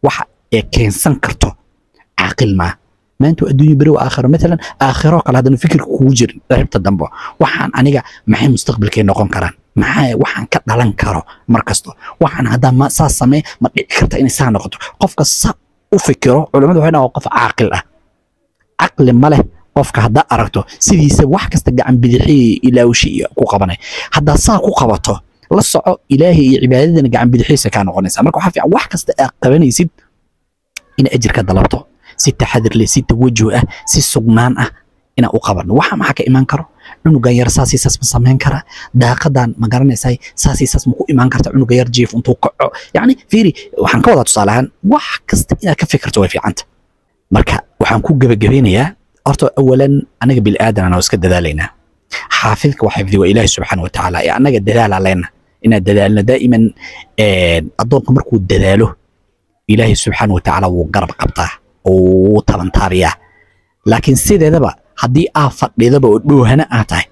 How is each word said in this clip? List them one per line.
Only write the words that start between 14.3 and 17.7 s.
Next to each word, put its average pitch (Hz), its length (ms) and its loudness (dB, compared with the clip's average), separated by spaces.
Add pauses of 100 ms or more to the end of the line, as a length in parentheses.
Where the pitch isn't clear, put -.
saa 131 200 -2
noqoto? - 260 -4 (220)
Qofka 180 260 -2
saa - 300 -2 (380)
u 196 60 2
fikiro, 131 500 0
culimadu 151 320 2
waxay 160 120 2
dhahaan 143 120 2
waa 123 100 -4
qof - 140 -8
caaqil 113 440 -2